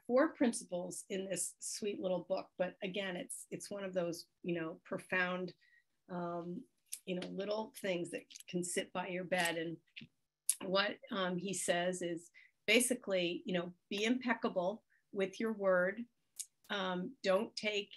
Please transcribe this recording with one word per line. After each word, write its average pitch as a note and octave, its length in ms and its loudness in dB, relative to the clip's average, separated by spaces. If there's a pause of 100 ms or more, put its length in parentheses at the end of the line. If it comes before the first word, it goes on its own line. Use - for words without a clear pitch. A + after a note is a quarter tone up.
four C4 220 6
principles F3+ 840 -2
in F#3+ 180 -2
this F3+ 300 -4
sweet - 420 -4
little F3+ 280 0
book. F#3+ 180 -2 (120)
But F3+ 240 0
again, F#3+ 340 -2
it's, - 340 -10
it's - 200 -8
one G3+ 140 -4
of F#3 100 -6
those, E3+ 320 0 (160)
you E3+ 120 0
know, E3 300 -4
profound, F3+ 680 -2 (580)
um, F3 520 -4 (440)
you F#3 100 -2
know, F3+ 160 -4
little G#3 400 -4 (100)
things F3 300 0
that - 100 -6 (260)
can F3 160 0
sit - 280 -2
by F#3 160 -2
your F3+ 160 -2
bed. E3+ 320 2
And E3 200 -2 (880)
what, G3 320 4 (140)
um, F#3 260 2
he F#3 180 -2
says F3+ 480 2
is E3+ 280 -2 (360)
basically, G3 760 4
you F#3 100 0
know, F3 180 0 (180)
be G#3 140 0
impeccable A3+ 800 0 (300)
with F#3+ 280 0
your A3+ 120 0
word. G3 500 2 (680)
Um, F#3 420 -2 (100)
don't G3 340 4
take G#3 400 -2